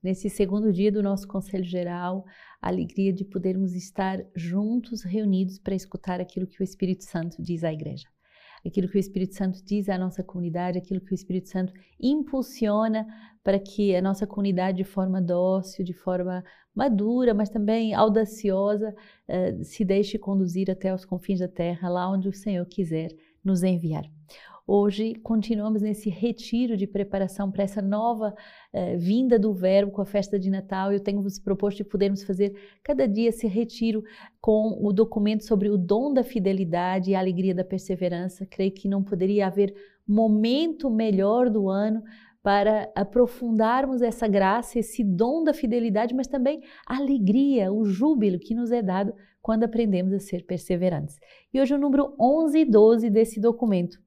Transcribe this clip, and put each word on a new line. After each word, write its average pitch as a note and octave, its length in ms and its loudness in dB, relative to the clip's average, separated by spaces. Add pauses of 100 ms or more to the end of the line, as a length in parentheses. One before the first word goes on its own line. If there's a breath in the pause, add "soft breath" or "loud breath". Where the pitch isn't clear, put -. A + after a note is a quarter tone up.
nesse F#3+ 260 -4
segundo G3+ 400 0
dia G3+ 220 2
do G#3 100 0
nosso G3 240 -2
Conselho F#3+ 380 -6
Geral, F3+ 600 -6 (360 loud breath)
a - 60 -6
alegria F#3 460 0
de F#3+ 100 -4
podermos F#3 500 -2
estar F#3+ 480 -6 (140)
juntos, G#3 680 -4
reunidos, F#3+ 560 -2
para - 160 -6
escutar F#3 460 -6
aquilo F#3 260 -6
que - 140 -16
o F#3+ 60 0
Espírito F#3 400 -4
Santo E3+ 360 -8
diz E3+ 220 -6
à E3 80 -2
Igreja. D#3 340 -10 (640 soft breath)
Aquilo F#3 220 -2
que - 80 0
o - 20 4
Espírito F#3+ 340 -4
Santo F#3 300 -4
diz G3+ 240 -2
à F#3+ 100 -2
nossa F#3 240 -4
comunidade, F3 560 -4
aquilo F#3 220 -4
que F#3 140 -6
o - 20 -2
Espírito F#3 320 -6
Santo F#3 240 -2 (260 soft breath)
impulsiona A3+ 1120 -2 (340 loud breath)
para G3 180 2
que G3 360 0
a F3+ 60 2
nossa F#3+ 260 0
comunidade, F#3+ 520 0
de F#3+ 40 0
forma F#3+ 380 -2
dócil, F#3 640 0
de F3 80 -8
forma F3+ 500 -4 (320 loud breath)
madura, A#3 580 2
mas G3+ 160 0
também A3 440 0
audaciosa, G#3 1000 2 (320 loud breath)
eh, - 380 -2
se - 220 -4
deixe G3 340 0
conduzir F#3+ 500 -2
até F#3+ 240 -2
os F#3 120 -8
confins F3+ 340 -4
da F3+ 80 -2
terra, F3 400 -4
lá F3+ 240 -2
onde G3 160 0
o G3 60 -4
Senhor F#3+ 320 -4
quiser D#3+ 420 -4 (340 soft breath)
nos F#3 220 2
enviar. E3 400 0 (640 loud breath)
Hoje G3+ 480 0
continuamos A3 680 -2
nesse G#3+ 280 -2
retiro A#3 680 -2
de G3 100 -2
preparação G3 640 -4
para G3+ 120 -2
essa G3 180 -4
nova, G#3+ 520 -2 (380 loud breath)
eh, F3+ 240 -2
vinda A3+ 420 2
do G#3+ 140 2
Verbo G3 400 2
com G3+ 100 -6
a F#3+ 40 -2
festa G3+ 340 -2
de F#3 100 -2
Natal. F#3+ 440 -2
Eu G3+ 80 2
tenho G3+ 200 -2
vos G3 180 -4
proposto G3+ 380 -2
de G#3 60 -6
podermos G3 400 -2
fazer G3+ 320 -2 (260 loud breath)
cada C4+ 260 0
dia A3 220 2
esse A3+ 180 -2
retiro A3 540 -2 (380 loud breath)
com G#3+ 420 2
o G#3 120 2
documento G#3+ 500 2
sobre G#3 240 2
o G#3 100 2
dom G#3 360 0
da B3+ 100 4
fidelidade F#3 880 0
e F#3+ 40 4
a F#3 40 0
alegria F#3 360 0
da F3+ 100 -2
perseverança. F3+ 800 -4
Creio G3 260 -2
que G3 160 -8
não G3 160 0
poderia G3 440 2
haver G3 260 0 (340 loud breath)
momento A3+ 840 2
melhor A3 600 2
do G#3 180 0
ano G#3+ 340 0 (400 loud breath)
para G3+ 540 2
aprofundarmos A#3+ 1040 2
essa A#3 260 0
graça, G3+ 520 2
esse A3+ 240 -2
dom A3+ 400 2
da D4+ 100 4
fidelidade, A#3 600 0
mas B3+ 140 -2
também C#4+ 340 -2 (260 loud breath)
a B3+ 100 -4
alegria, B3+ 760 2
o A3 100 0
júbilo G#3 560 2
que - 160 -6
nos A#3 160 -2
é A#3+ 100 0
dado G3 320 0 (280 loud breath)
quando A3 220 0
aprendemos G#3 500 2
a G3+ 60 0
ser F3+ 260 -8
perseverantes. F3 720 -2 (340 soft breath)
E C4 80 0
hoje C4+ 140 4
o C#4+ 60 0
número C#4 380 2
onze D4 420 4
e D#4+ 60 6
doze A3 440 8
desse A3 280 2
documento. G#3+ 680 2